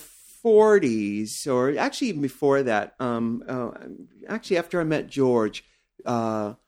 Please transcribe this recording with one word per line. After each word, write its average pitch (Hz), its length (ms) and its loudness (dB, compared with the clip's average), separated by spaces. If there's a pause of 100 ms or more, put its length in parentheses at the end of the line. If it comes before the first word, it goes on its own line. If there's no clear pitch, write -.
(580)
forties, 110 880 2
or 131 300 2
actually 262 320 -2
even 151 120 -4
before 139 420 2
that, 107 360 -2
um, 117 480 -4
uh, 123 240 -6 (560)
actually 202 300 -4
after 175 220 -4
I 165 40 0
met 156 240 -2
George, 120 560 0 (420)
uh, 113 480 -2 (140)